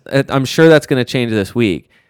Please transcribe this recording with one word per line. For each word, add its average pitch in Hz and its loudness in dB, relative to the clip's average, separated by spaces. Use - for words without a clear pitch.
uh, 139 -2
I'm 135 -2
sure 160 2
that's 156 4
gonna 127 -2
change 120 -6
this 101 -4
week. 101 -2